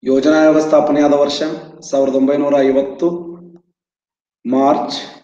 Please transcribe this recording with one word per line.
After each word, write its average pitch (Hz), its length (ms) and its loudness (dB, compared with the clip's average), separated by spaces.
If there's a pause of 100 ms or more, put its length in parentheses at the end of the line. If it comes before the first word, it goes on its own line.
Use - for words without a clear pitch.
ಯೋಜನಾ 139 380 2
ಆಯೋಗ 156 160 4
ಸ್ಥಾಪನೆಯಾದ 147 560 2
ವರ್ಷ 143 280 0 (400)
ಸಾವಿರದ 135 340 -2
ಒಂಬೈನೂರ 143 440 0
ಐವತ್ತು 135 480 0 (1400)
ಮಾರ್ಚ್ 131 520 0 (260)